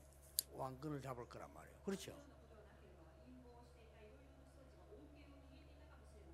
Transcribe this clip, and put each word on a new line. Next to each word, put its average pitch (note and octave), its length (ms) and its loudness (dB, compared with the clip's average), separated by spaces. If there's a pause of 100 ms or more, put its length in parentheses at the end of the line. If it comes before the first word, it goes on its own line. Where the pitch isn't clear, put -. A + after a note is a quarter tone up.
(560)
왕권을 C3+ 460 6
잡을 B2 260 4
거란 F#2+ 260 0
말이에요. D#2+ 300 -6
그렇죠? F#3+ 280 6 (4000)